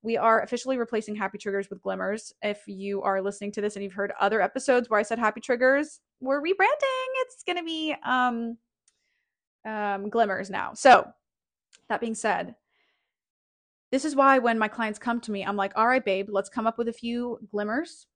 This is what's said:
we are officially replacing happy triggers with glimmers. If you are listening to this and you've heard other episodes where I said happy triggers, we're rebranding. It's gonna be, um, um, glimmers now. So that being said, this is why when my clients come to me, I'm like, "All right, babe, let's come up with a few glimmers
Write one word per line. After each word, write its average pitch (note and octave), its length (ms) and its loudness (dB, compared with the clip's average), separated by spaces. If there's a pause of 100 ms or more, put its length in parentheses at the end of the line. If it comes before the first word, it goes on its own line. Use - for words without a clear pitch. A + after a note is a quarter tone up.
we A3+ 140 -2
are A3 260 4
officially B3+ 360 -4
replacing A3+ 360 -4
happy G3+ 240 -6
triggers G3 320 -4
with F#2 100 -14
glimmers. F#3+ 520 -6 (100)
If G#3 240 -4
you G3 360 -6
are G3 200 0
listening G3+ 300 -6
to - 80 -6
this G#3 160 -4
and G3 60 -8
you've G3 100 -8
heard G3 280 -4
other G3+ 220 2
episodes B3 480 2
where G#3 100 4
I A3+ 40 0
said A#3 140 -4
happy A#3+ 220 0
triggers, C4+ 600 2 (200)
we're C4+ 220 0
rebranding. C5 680 0 (120)
It's - 220 -8
gonna F4 180 -2
be, D#4+ 320 -4 (100)
um, A#3 540 0 (1040)
um, G#3 460 -4
glimmers G3+ 400 2
now. G3 240 -6
So B3 320 8 (840)
that A3 120 -4
being A3+ 160 -6
said, F3 400 -4 (1400)
this C4+ 120 0
is D4 120 -2
why C4+ 220 8
when A3+ 200 2
my G#3+ 100 2
clients G#3+ 300 -4
come A#3+ 220 -2
to A3 100 -12
me, G3 140 -4
I'm G3+ 120 -2
like, G3+ 200 0
"All A3 100 4
right, B3+ 180 4
babe, G3+ 260 0
let's G3+ 180 -2
come A3+ 180 -2
up A#3 120 0
with A#3 100 -2
a A3+ 40 -6
few A#3+ 460 -6 (120)
glimmers G#3+ 640 -4